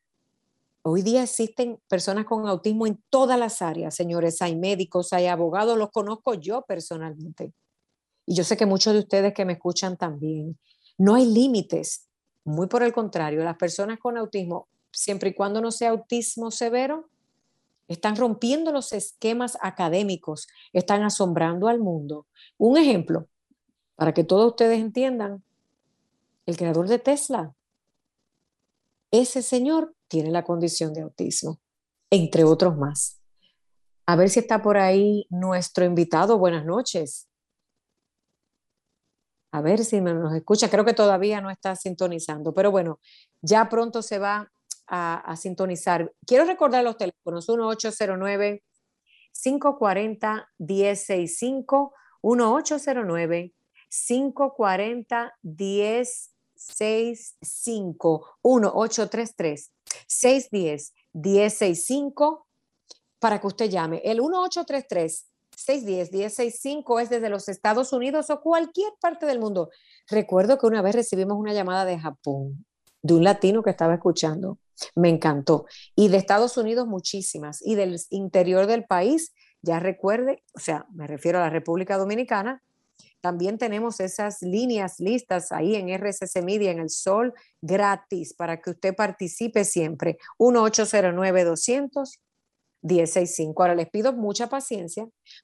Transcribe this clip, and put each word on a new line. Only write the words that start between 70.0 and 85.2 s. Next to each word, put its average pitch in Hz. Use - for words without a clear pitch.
Recuerdo 202
que 233
una 220
vez 196
recibimos 202
una 214
llamada 190
de 180
Japón, 139
de 160
un 165
latino 202
que 202
estaba 165
escuchando. 165
Me 175
encantó. 151
Y 208
de 185
Estados 208
Unidos 233
muchísimas. 185
Y 214
del 180
interior 185
del 226
país, 233
ya 165
recuerde, 202
o -
sea, -
me 160
refiero 170
a 175
la 156
República 175
Dominicana, 220
también 180
tenemos 220
esas 196
líneas 208
listas 190